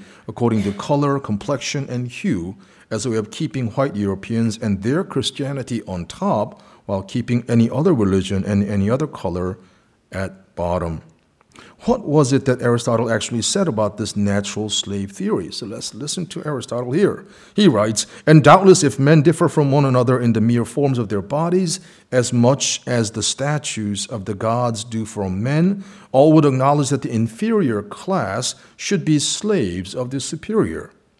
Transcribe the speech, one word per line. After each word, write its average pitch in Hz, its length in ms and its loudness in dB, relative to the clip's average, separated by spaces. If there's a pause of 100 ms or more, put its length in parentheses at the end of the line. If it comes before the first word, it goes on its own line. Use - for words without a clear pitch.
(280)
according 110 340 0
to 101 100 -2
color, 139 480 -2
complexion, 135 680 -6
and 123 180 -6
hue 95 480 -6 (340)
as 110 140 -4
a 127 60 -2
way 110 80 0
of 107 120 -4
keeping 131 420 -4
white 139 240 -2
Europeans 104 600 -2
and 101 260 -2
their 147 220 -2
Christianity 135 800 -6
on 87 240 -8
top 135 560 -4 (240)
while 98 180 -4
keeping 120 420 -2
any 117 240 4
other 160 240 2
religion 95 500 0
and 101 240 0
any 101 220 0
other 139 160 0
color 90 500 -6 (540)
at - 460 -10
bottom. 87 440 -4 (840)
What 240 160 0
was 143 320 2
it 135 140 0
that 127 140 0
Aristotle 120 480 0
actually 113 340 -2
said 190 260 0
about 107 280 -2
this 107 200 -6
natural 101 520 -2
slave 98 440 -6
theory? 170 400 -4
So - 140 -12
let's - 280 -12
listen 147 320 -8
to - 180 -12
Aristotle 123 460 -6
here. 156 360 0 (280)
He 202 140 6
writes, 110 380 2 (200)
"And 156 160 8
doubtless 185 400 8
if 143 160 0
men 147 240 6
differ 160 260 2
from 143 220 2
one 143 140 4
another 127 340 4
in 120 140 2
the 110 80 2
mere 117 240 2
forms 135 340 0
of 107 120 -4
their 98 120 -2
bodies, 170 560 0 (320)
as 123 220 0
much 123 560 2
as 117 240 -2
the 110 100 -6
statues 110 840 -4
of 104 160 -8
the 107 100 -6
gods 113 480 -2
do 113 220 -6
from 98 360 -4
men, 165 440 0 (260)
all 151 220 6
would 156 120 8
acknowledge 139 440 2
that 135 140 -2
the 123 120 -6
inferior 117 680 0
class 117 760 -4 (200)
should 175 280 -2
be 151 160 4
slaves 101 720 -2
of 127 160 -6
the 135 80 -6
superior. 131 720 -4 (300)